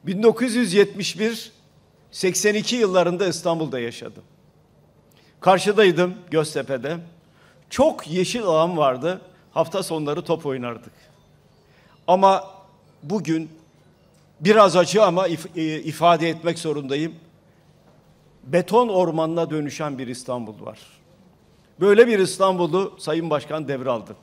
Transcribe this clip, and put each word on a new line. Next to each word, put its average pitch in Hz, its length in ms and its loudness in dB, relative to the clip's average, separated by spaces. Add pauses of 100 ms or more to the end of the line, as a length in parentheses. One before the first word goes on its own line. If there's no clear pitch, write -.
Bin 185 200 -4
dokuz 226 320 2
yüz 220 180 0
yetmiş 196 460 0
bir, 220 320 -4 (600)
seksen 208 420 0
iki 214 220 -2
yıllarında 180 520 2
İstanbul'da 160 520 -4
yaşadım. 117 440 -10 (1160)
Karşıdaydım, 185 760 4 (160)
Göztepe'de. 147 680 -4 (720)
Çok - 380 0
yeşil 185 360 -4
alan 170 340 0
vardı. 147 440 0 (300)
Hafta 160 320 -2
sonları 156 380 -6
top 165 240 -4
oynardık. 123 480 -8 (1120)
Ama 190 360 4 (600)
bugün 160 460 -4 (920)
biraz 196 360 6
acı 180 280 4
ama 185 240 2
if-, 165 320 -8
e, 156 220 -4
ifade 165 480 2
etmek 165 300 -4
zorundayım. 151 560 -6 (1300)
Beton 180 440 2
ormanına 165 600 0
dönüşen 147 480 -6
bir 127 100 -10
İstanbul 117 580 -12
var. 110 140 -16 (1000)
Böyle 202 280 8
bir 220 120 2
İstanbul'u 185 800 0
Sayın 165 300 -4
Başkan 151 380 -4
devraldı. 123 560 -6